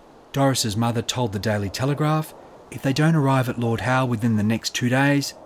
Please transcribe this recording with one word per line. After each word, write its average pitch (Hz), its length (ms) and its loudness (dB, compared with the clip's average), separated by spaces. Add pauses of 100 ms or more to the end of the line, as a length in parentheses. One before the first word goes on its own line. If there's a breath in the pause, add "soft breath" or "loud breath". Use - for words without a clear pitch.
(320)
Doris's 131 440 0
mother 117 260 0
told 120 300 -4
the 104 80 -4
Daily 104 280 -2
Telegraph, 151 640 -2 (380)
"If - 120 -14
they 135 100 0
don't 156 240 2
arrive 135 320 2
at 120 100 -6
Lord 117 220 0
Howe 127 260 0
within 117 300 0
the 104 80 2
next 110 280 -2
two 123 160 -2
days, 139 460 2 (120)